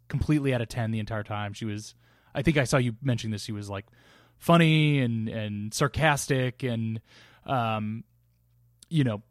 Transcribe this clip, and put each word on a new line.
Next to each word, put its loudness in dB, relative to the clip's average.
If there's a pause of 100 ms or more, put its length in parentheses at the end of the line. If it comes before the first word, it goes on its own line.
completely 0
out 0
of -4
ten -4
the -2
entire -6
time. -6
She -10
was, -6 (380)
I -4
think 4
I 4
saw 2
you 0
mention -2
this, -6
she -8
was, -8
like, -8 (520)
funny 6
and, 0
and -6
sarcastic 0
and, -2 (440)
um, -2 (840)
you 2
know -2